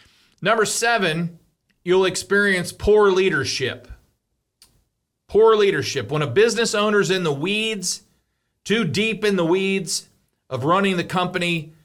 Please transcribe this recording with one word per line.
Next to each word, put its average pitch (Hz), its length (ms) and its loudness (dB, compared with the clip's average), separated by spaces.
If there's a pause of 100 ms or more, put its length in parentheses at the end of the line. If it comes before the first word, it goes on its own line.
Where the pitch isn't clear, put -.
(420)
Number 214 240 2
seven, 190 760 -2 (440)
you'll 185 220 2
experience 185 680 0
poor 208 400 4
leadership. 151 760 -2 (1400)
Poor 220 280 6
leadership. 151 560 0
When 151 100 -2
a 147 60 -2
business 214 460 2
owner's 208 380 0
in 190 120 -2
the 156 100 0
weeds, 202 680 -4 (600)
too 220 220 0
deep 208 380 -4
in 208 120 0
the 175 100 0
weeds 190 640 -2 (400)
of 123 160 -6
running 190 320 0
the 170 60 -2
company, 175 720 -4 (120)